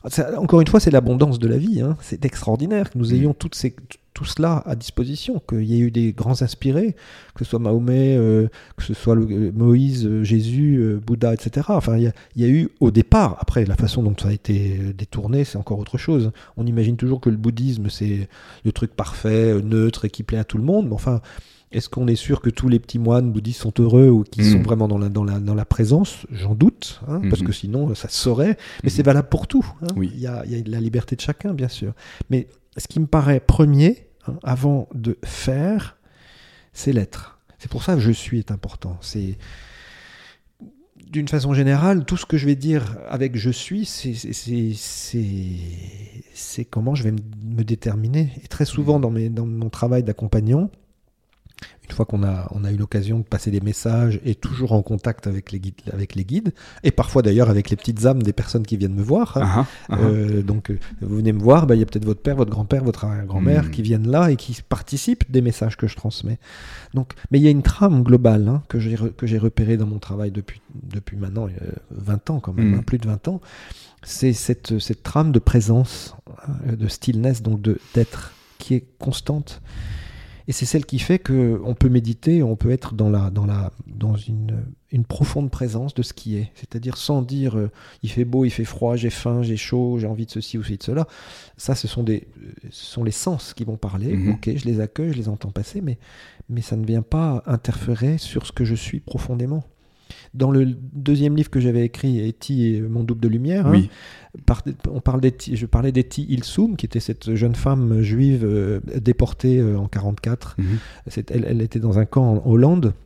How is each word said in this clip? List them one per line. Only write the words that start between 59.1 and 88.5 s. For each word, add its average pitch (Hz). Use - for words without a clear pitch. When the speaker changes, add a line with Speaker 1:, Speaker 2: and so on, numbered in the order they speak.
Speaker 1:
hein. 131
Speaker 2:
Ah, 104
ah, 101
ah. -
Speaker 1:
Euh, 107
donc, 104
euh, 101
vous 104
venez 110
me 104
voir, 139
bah, 120
il 113
y -
a -
peut-être 107
votre 107
père, 143
votre 120
grand-père, 107
votre 117
grand-mère 90
Speaker 2:
Hmm. 80
Speaker 1:
qui 107
viennent 110
là 160
et 131
qui 117
participent -
des 127
messages 113
que -
je 104
transmets. 107
Donc, 131
mais 139
il 147
y 151
a 151
une 143
trame 175
globale, 117
hein, 143
que 117
j'ai 113
re-, 110
que -
j'ai 110
repérée 113
dans 107
mon 107
travail 101
depuis, 98
depuis 98
maintenant, 101
euh, 92
vingt 101
ans 151
quand 92
même, 107
Speaker 2:
Hmm. 107
Speaker 1:
hein, 120
plus 127
de 113
vingt 104
ans. 180
C'est -
cette, -
cette -
trame 156
de 120
présence, 117
hein, 131
de 107
stillness, 117
donc 107
de, 107
d'être, -
qui -
est 123
constante. -
Et 135
c'est 123
celle 151
qui 131
fait 180
que 123
on 120
peut 131
méditer, 123
on 113
peut 120
être 123
dans 107
la, 98
dans 101
la, 101
dans 107
une, 110
une 120
profonde 143
présence 123
de 123
ce -
qui 107
est. 104
C'est-à-dire 120
sans 139
dire, 131
euh, « 104
Il 101
fait 117
beau, 127
il 120